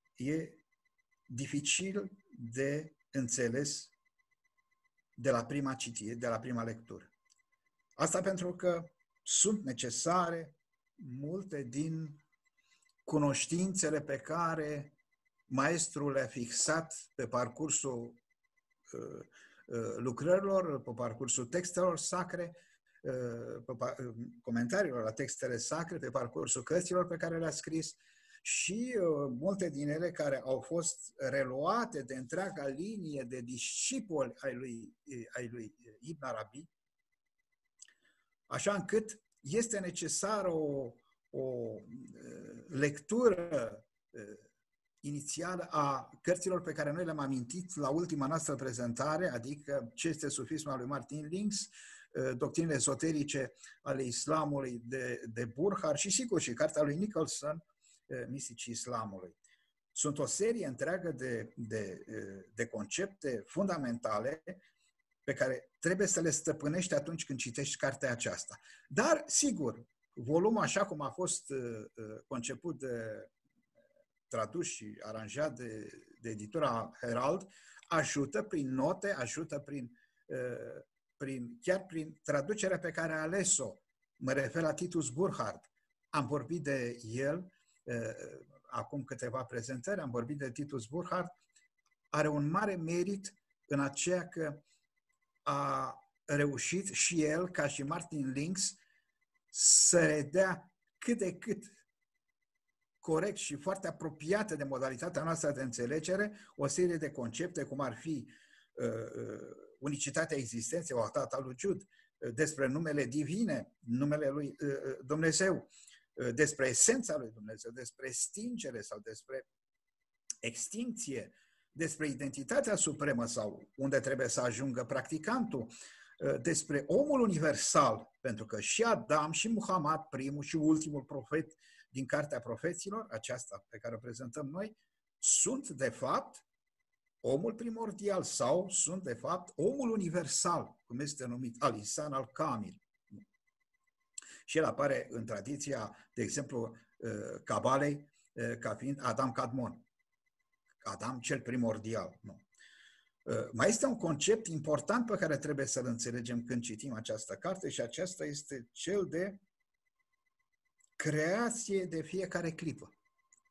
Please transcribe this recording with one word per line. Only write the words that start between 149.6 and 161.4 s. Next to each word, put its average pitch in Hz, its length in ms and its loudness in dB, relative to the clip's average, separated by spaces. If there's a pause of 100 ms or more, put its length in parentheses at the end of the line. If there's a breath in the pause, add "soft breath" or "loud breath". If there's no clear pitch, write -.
Adam 117 360 -4
cel 131 220 0
primordial. 110 800 -2
Nu. - 200 -16 (840 loud breath)
Uh, - 280 -2
mai 135 180 6
este 226 160 4
un 254 120 2
concept 180 500 2
important 156 580 0
pe 220 120 0
care 156 200 2
trebuie 135 280 -2
să-l 123 200 0
înțelegem 120 600 -2
când 120 160 0
citim 117 320 -6
această 110 420 -4
carte 180 340 -4
și - 120 -4
acesta 156 440 -4
este 143 460 -8
cel 190 360 0
de 185 320 -2 (1600)
creație 190 880 2